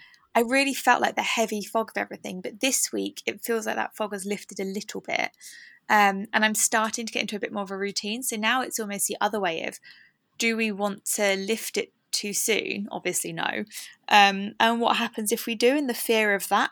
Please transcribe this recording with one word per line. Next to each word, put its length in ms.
I 100
really 320
felt, 260
like, 160
the 60
heavy 400
fog 280
of 60
everything. 440
But 200
this 320
week, 340
it 140
feels 260
like 100
that 200
fog 160
has 140
lifted 340
a 40
little 360
bit. 300
Um, 440
and 120
I'm 100
starting 500
to 80
get 100
into 140
a 40
bit 120
more 120
of 80
a 40
routine. 460
So 140
now 260
it's 160
almost 300
the 120
other 200
way 240
of, 160
do 180
we 140
want 340
to 180
lift 440
it 140
too 220
soon? 600
Obviously, 400
no. 320
Um, 520
and 200
what 160
happens 360
if 140
we 100
do? 200
And 120
the 60
fear 400
of 140
that, 240